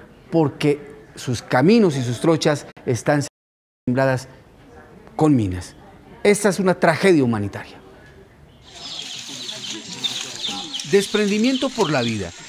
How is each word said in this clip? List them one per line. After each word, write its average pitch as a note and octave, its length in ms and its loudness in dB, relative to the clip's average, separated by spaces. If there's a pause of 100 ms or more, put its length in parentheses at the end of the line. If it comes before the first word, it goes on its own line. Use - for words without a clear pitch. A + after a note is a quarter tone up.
(320)
porque D3 480 0 (360)
sus - 260 -6
caminos E3 560 4
y C3 60 -2
sus A#2+ 160 -4
trochas D#3 480 0 (180)
están C#3+ 380 0 (640)
sembradas B2+ 400 0 (880)
con D3+ 200 4
minas. F#2 400 -4 (480)
Esta G#3 260 4
es F#3 100 -2
una F#3 160 2
tragedia E3 480 4
humanitaria. G#2 560 -4 (3000)
Desprendimiento G#3+ 800 0
por G3+ 200 -2
la C3+ 140 0
vida. G#2+ 260 -4 (200)